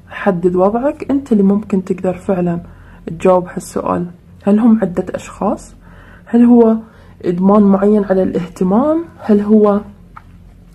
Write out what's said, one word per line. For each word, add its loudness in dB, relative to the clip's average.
حدد -2
وضعك، -2
أنت -2
اللي 4
ممكن 0
تقدر -6
فعلا -4
تجاوب 0
هالسؤال. -6
هل 2
هم 4
عدة -4
أشخاص؟ -10
هل 2
هو 4
إدمان 2
معين 2
على 0
الاهتمام؟ -2
هل 2
هو 2